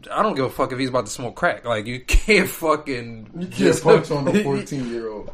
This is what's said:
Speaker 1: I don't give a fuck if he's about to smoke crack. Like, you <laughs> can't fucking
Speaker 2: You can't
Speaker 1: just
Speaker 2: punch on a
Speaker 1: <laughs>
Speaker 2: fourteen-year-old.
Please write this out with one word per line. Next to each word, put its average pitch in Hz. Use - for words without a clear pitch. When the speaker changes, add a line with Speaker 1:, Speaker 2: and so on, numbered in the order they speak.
Speaker 1:
I 151
don't 208
give 135
a 113
fuck 131
if 127
he's 135
about 123
to 107
smoke 123
crack. 160
Like, 110
you 123
<laughs> -
can't 190
fucking 127
Speaker 2:
You 170
can't -
Speaker 1:
just -
Speaker 2:
punch 151
on 139
a 208
Speaker 1:
<laughs> -
Speaker 2:
fourteen-year-old. 117